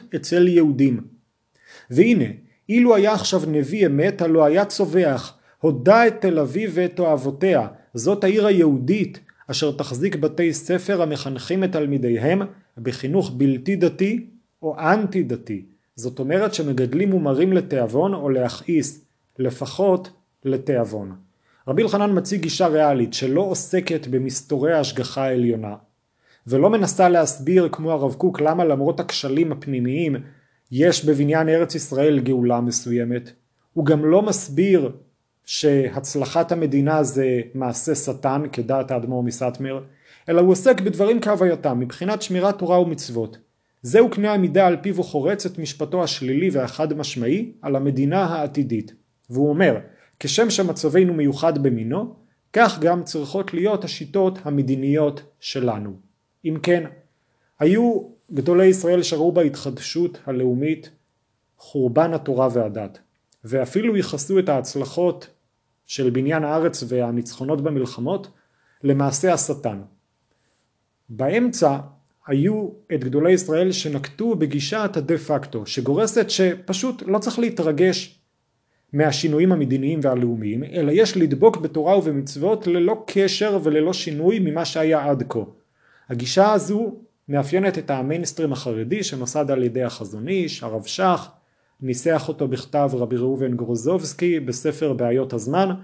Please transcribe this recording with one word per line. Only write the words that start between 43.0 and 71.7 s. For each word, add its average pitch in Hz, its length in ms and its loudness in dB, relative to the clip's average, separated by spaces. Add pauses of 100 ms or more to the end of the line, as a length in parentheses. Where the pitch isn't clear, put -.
זהו 208 280 4
קנה 208 240 0
המידה 185 340 4
על 175 100 2
פיו 196 180 -4
הוא 175 100 -2
חורץ 170 400 -2
את 180 140 -8
משפטו 156 440 -4
השלילי 143 460 -2
והחד 151 440 -2
משמעי 147 580 -2 (100)
על 143 140 -2
המדינה 139 480 0
העתידית. 143 720 -4 (360)
והוא 135 200 0
אומר, 151 260 4 (440)
כשם 220 300 0
שמצבנו 180 640 2
מיוחד 147 500 0
במינו, 127 520 -2 (380)
כך 202 260 4
גם 170 240 2
צריכות 151 500 -6
להיות 196 300 -2
השיטות 185 600 -2
המדיניות 143 800 0 (180)
שלנו. 107 540 -4 (520)
אם 160 180 -4
כן, 175 200 2 (760)
היו 208 440 4 (300)
גדולי 175 320 4
ישראל 180 380 4
שראו 165 280 0
בהתחדשות 160 920 -2
הלאומית 131 640 -2 (680)
חורבן 147 560 0
התורה 131 380 0
והדת, 107 480 -4 (440)
ואפילו 135 520 -2
ייחסו 185 440 -2
את 180 100 0
ההצלחות 139 800 -2 (580)
של 131 240 -2
בניין 139 340 0
הארץ 160 440 -2
והניצחונות 123 720 -4
במלחמות 143 680 -4 (560)
למעשה 139 500 2
השטן. 139 480 -4 (1300)
באמצע 151 680 2 (500)